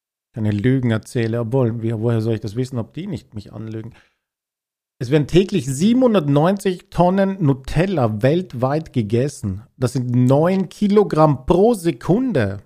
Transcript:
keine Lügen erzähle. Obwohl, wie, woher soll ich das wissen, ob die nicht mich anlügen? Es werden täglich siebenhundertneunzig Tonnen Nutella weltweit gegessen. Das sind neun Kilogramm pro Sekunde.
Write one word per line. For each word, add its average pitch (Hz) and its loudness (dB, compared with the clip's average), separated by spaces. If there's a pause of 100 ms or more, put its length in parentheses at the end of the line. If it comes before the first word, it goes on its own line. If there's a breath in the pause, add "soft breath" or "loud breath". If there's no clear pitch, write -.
(340)
keine 107 -2
Lügen 123 2
erzähle. 113 -4
Obwohl, 117 -2
wie, 113 -2
woher 113 -2
soll 113 -2
ich 107 -6
das 104 -10
wissen, 127 -6
ob - -10
die 104 -12
nicht - -12
mich 107 -14
anlügen? 110 -14 (1040 soft breath)
Es 120 -8
werden 147 2
täglich 180 2
siebenhundertneunzig 180 2
Tonnen 190 0
Nutella 135 0
weltweit 147 -2
gegessen. 110 -4 (100)
Das 127 -2
sind 123 -4
neun 151 2
Kilogramm 160 2
pro 196 4
Sekunde. 165 -2